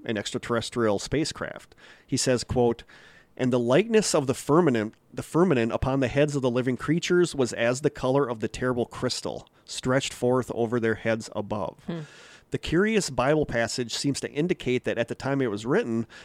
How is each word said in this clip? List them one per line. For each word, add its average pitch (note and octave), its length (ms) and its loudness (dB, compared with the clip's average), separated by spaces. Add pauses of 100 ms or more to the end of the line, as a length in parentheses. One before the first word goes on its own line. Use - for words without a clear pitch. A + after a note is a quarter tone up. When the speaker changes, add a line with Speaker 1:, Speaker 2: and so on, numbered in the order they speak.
Speaker 1:
an A2+ 140 -2
extraterrestrial A2+ 840 0
spacecraft. - 720 -6 (320)
He C3+ 120 -2
says, B2+ 260 2
quote, A#2+ 400 0 (540)
'And B2+ 160 0
the B2+ 60 4
likeness F#3+ 540 4
of D3 140 2
the C3 60 2
firmament, B2+ 600 2 (200)
the C3 100 -10
firmament C#3+ 480 2
upon C3+ 300 0
the B2 80 2
heads C#3+ 260 2
of C#3 60 -2
the B2+ 100 2
living B2 240 0
creatures E3+ 580 2
was B2 200 0
as A#2 260 0
the D3+ 100 2
color C3 400 0
of A#2 120 -8
the A2 80 -2
terrible B2 380 -2
crystal, - 600 -6 (160)
stretched - 500 -2
forth B2+ 400 0
over A2+ 280 0
their A2+ 140 2
heads A2+ 380 -2
above.'" G#2 440 -6 (100)
Speaker 2:
Hmm. E3+ 120 -6 (500)
Speaker 1:
The C#3 80 -2
curious G3+ 520 2
Bible C#3 360 2
passage A#2 480 -2
seems - 280 -2
to A#2 100 -6
indicate C#3 540 0
that G#2 120 -2
at A#2 120 -2
the - 60 -8
time C#3 260 -2
it A#2+ 100 0
was G#2 140 -4
written, A#2+ 420 0 (180)